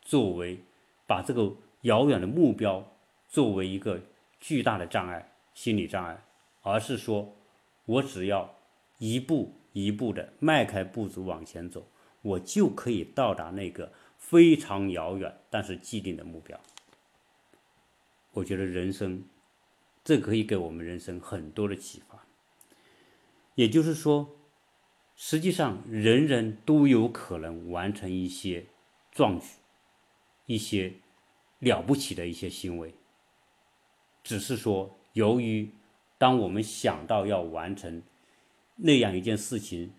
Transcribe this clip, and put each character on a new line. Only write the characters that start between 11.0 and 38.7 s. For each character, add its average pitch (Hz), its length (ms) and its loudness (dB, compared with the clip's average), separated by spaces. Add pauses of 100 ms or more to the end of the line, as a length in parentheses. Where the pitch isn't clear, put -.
子 92 140 -10
往 85 240 -8
前 87 240 -14
走， - 180 -14 (360)
我 95 180 -2
就 196 300 2
可 - 200 -6
以 95 140 -2
到 117 300 -2
达 82 160 -8
那 95 200 -8
个 85 220 -12 (240)
非 170 400 8
常 98 340 -2
遥 87 280 -4
远， 87 180 -8 (140)
但 107 120 0
是 92 140 -8
既 104 240 -8
定 90 160 -6
的 80 80 -14
目 82 160 -16
标。” 80 180 -18 (1700)
我 98 100 -4
觉 95 140 -4
得 95 80 -2
人 90 260 -2
生， 95 320 -6 (800)
这 156 160 4
可 110 160 -2
以 110 80 2
给 110 140 -2
我 85 140 -4
们 82 140 -10
人 87 140 -8
生 87 220 -12
很 80 300 -10
多 104 180 -4
的 98 80 -6
启 - 320 -18
发。 - 160 -20 (1300)
也 117 140 4
就 156 140 4
是 160 120 -2
说， 147 420 0 (800)
实 - 240 -2
际 180 100 2
上 127 400 -2
人 113 360 6
人 113 400 0
都 151 200 8
有 117 220 6
可 92 300 -10
能 82 320 -10
完 87 240 -4
成 95 160 -10
一 92 180 -2
些 90 380 -8 (440)
壮 104 300 2
举， - 60 -14 (960)
一 113 140 -2
些 95 340 -2 (680)
了 123 200 4
不 117 160 2
起 - 180 -6
的 87 120 -6
一 87 60 -6
些 87 180 -8
行 87 280 -8
为。 80 140 -10 (1300)
只 110 160 -6
是 120 180 -4
说， 98 380 -2 (200)
由 113 260 4
于 110 300 -2 (480)
当 127 180 6
我 107 100 2
们 98 160 -2
想 82 440 -4
到 104 180 2
要 101 160 0
完 82 340 -6
成 85 280 -12 (720)